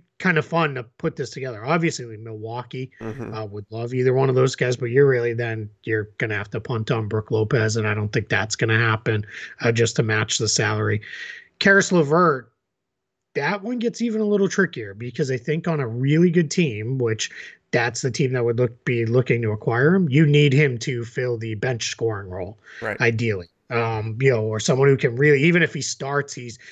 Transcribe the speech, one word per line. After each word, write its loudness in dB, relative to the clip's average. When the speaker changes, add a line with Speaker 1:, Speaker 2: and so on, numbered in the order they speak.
Speaker 1:
kind 2
of 0
fun 0
to -8
put -6
this -8
together. -10
Obviously, -2
Milwaukee, -10
Speaker 2:
Mm-hmm. -10
Speaker 1:
uh, -8
would -12
love -6
either 4
one 4
of 2
those 4
guys, 0
but -4
you're 6
really 2
then, -4
you're -2
gonna -2
have -6
to -6
punt -4
on 0
Brook -2
Lopez, 2
and 0
I 0
don't -4
think -2
that's -2
gonna 2
happen, 0
uh, 2
just 2
to 2
match 0
the -2
salary. 0
Caris 6
LeVert, 2
that -2
one -6
gets -4
even -2
a 0
little 2
trickier -2
because -6
I -2
think -4
on -2
a -2
really 4
good 2
team, 0
which -2
that's 0
the -2
team 0
that 0
would 0
look, 0
be 0
looking 2
to 0
acquire 2
him, 2
you 6
need 6
him 4
to -6
fill -4
the -6
bench -4
scoring -4
role, -10
Speaker 2:
Right. -4
Speaker 1:
ideally. 0
Um, -4
you 4
know, 2
or -2
someone 2
who 6
can -2
really, 4
even 4
if -2
he -6
starts, -6
he's -14